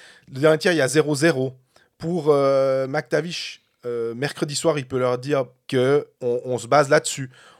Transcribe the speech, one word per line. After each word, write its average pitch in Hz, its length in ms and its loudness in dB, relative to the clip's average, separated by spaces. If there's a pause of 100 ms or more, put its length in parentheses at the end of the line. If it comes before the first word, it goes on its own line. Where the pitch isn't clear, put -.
(320)
Le 131 80 -12
dernier 156 200 4
tiers, 180 140 2
il 165 40 0
y 143 40 2
a 131 60 2
zéro 147 280 2
zéro. 131 420 0 (400)
Pour, 165 320 -6
euh, 135 580 2
McTavish, 156 720 -6 (240)
euh, 117 280 -6
mercredi 143 420 -6
soir, 156 220 0
il 131 100 -6
peut 131 120 -4
leur 123 180 0
dire 135 280 -2 (220)
que 135 400 2 (140)
on, 123 240 -2
on 127 140 -4
se 113 80 -12
base 139 220 4
là-dessus. 147 420 0 (280)